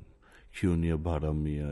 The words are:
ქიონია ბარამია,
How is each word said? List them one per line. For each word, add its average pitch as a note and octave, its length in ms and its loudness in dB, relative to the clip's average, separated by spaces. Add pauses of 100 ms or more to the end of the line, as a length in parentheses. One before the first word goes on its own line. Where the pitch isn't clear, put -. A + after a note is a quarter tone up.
(460)
ქიონია E2 500 2
ბარამია, D2+ 760 -2